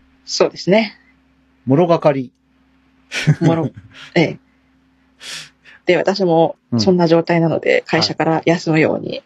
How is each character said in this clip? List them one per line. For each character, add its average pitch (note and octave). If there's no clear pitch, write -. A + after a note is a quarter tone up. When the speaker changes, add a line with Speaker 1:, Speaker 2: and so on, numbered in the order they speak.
Speaker 1:
そ -
う -
で -
す -
ね。 G#3+
Speaker 2:
も C3
ろ F3
が E3
か D3+
り。 C3+
Speaker 1:
も E3
ろ、 D#3
Speaker 2:
<laughs> -
Speaker 1:
え E3+
え。 D#3+
で、 F3+
私 G3
も E3
そ A#2
ん F3+
な F3
状 E3
態 E3+
な E3
の D3
で、 -
Speaker 2:
う -
ん。 -
Speaker 1:
会 D#3+
社 D#3+
か D3+
ら D#3+
休 E3+
む D#3
よ G#2+
う -
に -